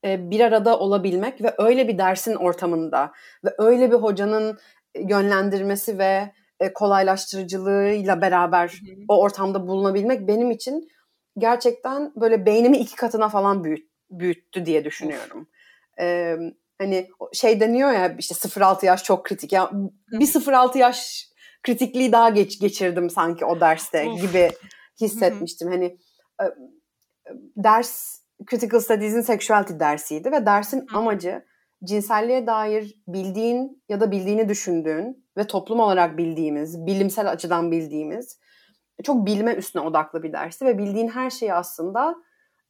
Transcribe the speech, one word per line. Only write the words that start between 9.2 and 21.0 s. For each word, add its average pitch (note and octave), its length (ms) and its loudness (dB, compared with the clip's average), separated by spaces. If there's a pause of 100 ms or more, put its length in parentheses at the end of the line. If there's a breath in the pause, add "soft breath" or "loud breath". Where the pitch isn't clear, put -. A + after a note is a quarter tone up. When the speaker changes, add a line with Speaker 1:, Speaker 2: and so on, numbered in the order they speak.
Speaker 1:
ortamda G3 460 0
bulunabilmek G3 600 0
benim A#3 240 2
için C#4+ 380 -8 (480 soft breath)
gerçekten B3 800 0
böyle A3+ 300 2
beynimi A#3 320 6
iki - 180 -4
katına A3 340 0
falan G3 340 2
büyüt-, D#3 260 -6 (200)
büyüttü F3 560 -6
diye D#3 140 2
Speaker 2:
Of. C#3 60 -2
Speaker 1:
düşünüyorum. C#3+ 600 -10 (500 soft breath)
Emm, E3+ 540 -2 (260)
hani F#3+ 320 -4 (100)
o - 140 -12
şey A3 260 4
deniyor A#3+ 320 4
ya, F#3 280 2
işte, - 160 -8
sıfır - 260 -6
altı F#3+ 240 6
yaş F#3 180 4
çok F#3 220 0
kritik. - 260 -8
Ya, F#3 200 2
Speaker 2:
Hı G3+ 60 -6
hı. G3 420 -8
Speaker 1:
bir C#4+ 60 6
sıfır C#4 280 2
altı B3+ 240 4
yaş - 500 0 (360 soft breath)